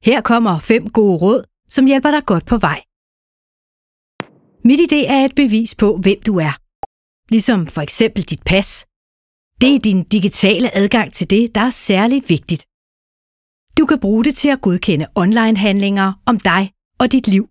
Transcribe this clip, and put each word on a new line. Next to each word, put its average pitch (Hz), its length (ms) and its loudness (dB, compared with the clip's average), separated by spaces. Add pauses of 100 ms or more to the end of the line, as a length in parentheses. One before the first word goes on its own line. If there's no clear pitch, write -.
Her 240 180 2
kommer 226 380 0
fem 220 320 -2
gode 202 260 2
råd, 196 280 0 (240)
som 269 180 0
hjælper 269 240 2
dig 294 160 -2
godt 175 200 -2
på 240 120 0
vej. - 260 -4 (1800)
mit 269 160 6
I 339 60 4
D - 60 -2
er 269 320 2
et 269 100 -2
bevis 226 400 0
på, 208 220 2
hvem 190 260 0
du 208 160 0
er. 151 140 -2 (760)
Ligesom 214 360 0
for - 140 -8
eksempel 220 420 -2
dit - 240 -10
pas. - 400 -2 (760)
Det 269 140 4
er 262 40 2
din 190 260 0
digitale 202 680 0
adgang 202 380 0
til - 180 -6
det, 226 240 0
der 208 60 -2
er 247 100 0
særlig 233 580 0
vigtigt. - 380 -4 (1120)
Du 311 80 2
kan 294 140 0
bruge 220 240 0
det 285 120 -2
til - 120 -2
at 269 120 -2
godkende 175 540 -2
online-handlinger 202 1000 0 (140)
om 233 140 -2
dig 190 320 0 (260)
og 254 140 0
dit 254 160 0
liv. 196 220 2